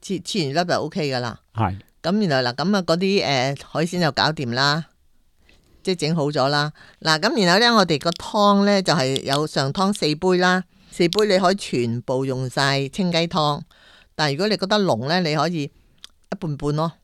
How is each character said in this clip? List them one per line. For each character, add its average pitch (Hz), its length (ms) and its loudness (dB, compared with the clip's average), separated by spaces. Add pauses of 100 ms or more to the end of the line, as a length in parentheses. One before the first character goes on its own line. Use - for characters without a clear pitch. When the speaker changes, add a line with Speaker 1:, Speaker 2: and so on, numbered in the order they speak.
Speaker 1:
切， 190 240 -6
切 151 300 -4
完 175 100 2
粒 175 60 -10
就 143 100 2
OK 151 320 -4
㗎 123 80 -2
啦。 120 180 -8 (160)
Speaker 2:
係。 98 240 -2 (240)
Speaker 1:
噉 196 260 0
然 131 160 2
後 120 60 0
嗱， 120 40 -6
噉 180 220 0
啊 190 60 0
嗰 165 140 2
啲， 190 280 0
誒， 135 340 0 (100)
海 156 160 -2
鮮 175 160 -4
就 156 120 2
搞 104 100 0 (100)
掂 139 220 -6
啦， 143 320 0 (960)
即 190 120 -2
係 170 60 -14
整 160 160 0
好 147 100 0
咗 143 220 0
啦。 147 240 0 (280)
嗱， 156 200 2
噉 220 240 2
然 175 100 6
後 196 60 6
呢， 240 160 4
我 196 100 4
哋 165 140 0
個 170 100 0
湯 202 540 2
呢， 202 180 2
就 180 120 0
係 135 280 0
有 143 240 -2
上 139 260 -2
湯 190 200 0
四 156 220 0
杯 180 240 0
啦， 180 260 2 (260)
四 - 180 0
杯 214 180 2
你 190 120 4
可 190 140 4
以 - 20 4
全 120 480 -2
部 135 220 -2
用 131 240 -4
晒 139 400 0
清 180 240 -2
雞 170 60 2 (100)
湯， 151 320 0 (540)
但 156 160 0
係 - 20 -2
如 143 60 -4
果 196 100 0
你 208 80 0
覺 190 100 -4
得 208 120 2
濃 135 300 0
呢， 175 120 0
你 156 160 0
可 147 120 0
以 170 160 -4
一 - 760 -14
半 151 180 -4
半 147 200 -2
咯 156 160 -2 (120)